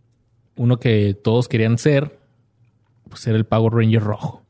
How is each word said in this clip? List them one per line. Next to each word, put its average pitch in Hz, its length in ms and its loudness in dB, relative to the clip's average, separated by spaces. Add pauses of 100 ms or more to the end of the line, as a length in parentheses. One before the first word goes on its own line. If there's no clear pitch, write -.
(560)
uno 120 240 0
que 104 340 0
todos 117 360 0
querían 113 280 0
ser, 143 400 -2 (920)
pues, - 180 -10
era 110 100 0
el 110 80 0
Power 113 280 0
Ranger 113 280 2
rojo. - 480 -8